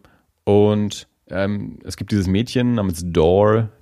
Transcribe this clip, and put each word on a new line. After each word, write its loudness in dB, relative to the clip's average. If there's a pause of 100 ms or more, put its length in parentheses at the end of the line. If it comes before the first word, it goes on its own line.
(440)
und, 0 (200)
ähm, -6
es -14
gibt -10
dieses 0
Mädchen 0
namens -4
Dor, 2 (140)